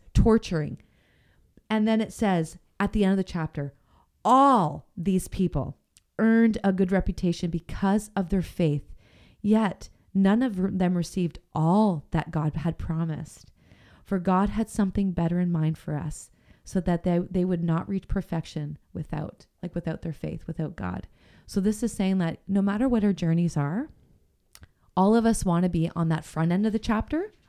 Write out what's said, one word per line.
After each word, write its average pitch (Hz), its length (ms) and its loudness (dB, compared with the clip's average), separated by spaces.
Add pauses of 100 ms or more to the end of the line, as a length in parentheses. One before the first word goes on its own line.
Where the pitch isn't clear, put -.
(140)
torturing. 180 640 2 (920)
And 214 180 2
then 220 140 2
it 214 100 -6
says 180 460 0 (220)
at 202 120 0
the 202 140 2
end 190 60 4
of 196 60 2
the 185 60 0
chapter, 151 500 -6 (520)
"All 226 720 4
these 185 320 0
people - 480 -2 (420)
earned 226 460 4
a 196 80 4
good 185 180 0
reputation 180 580 -2
because 202 680 -2
of 185 120 -4
their 196 120 0
faith, 151 520 -2 (480)
yet 208 480 0 (240)
none 196 300 4
of 190 340 -2
them 180 200 2
received 170 420 -4 (160)
all 175 560 2
that 160 200 -2
God 160 240 -2
had 160 220 -4
promised. 160 720 -6 (540)
For 196 160 -2
God 185 300 2
had 220 200 -4
something 196 420 0
better 170 280 0
in 180 120 0
mind 156 260 0
for 147 180 -8
us, - 360 -8 (340)
so 190 160 -4
that 170 220 -2
they, 175 160 2
they 180 260 -2
would 180 180 -2
not 165 240 0
reach 196 220 -6
perfection 156 680 -6 (140)
without, 156 540 -10 (180)
like, 170 100 -10
without 165 280 -6
their 165 120 -8
faith, - 340 -10
without 156 280 -8
God." 90 320 -8 (380)
So - 160 -4
this 208 200 0
is 233 120 -4
saying 190 240 0
that 165 280 -2
no 196 160 0
matter 202 280 0
what 208 160 2
our 202 80 2
journeys 170 420 0
are, 165 320 -2 (1080)
all 196 200 6
of 226 120 4
us 220 180 2
wanna 175 240 2
be 165 260 0
on 165 140 0
that 160 160 -2
front 165 260 -2
end 196 140 0
of 214 80 0
the 220 60 0
chapter. 262 540 -2 (160)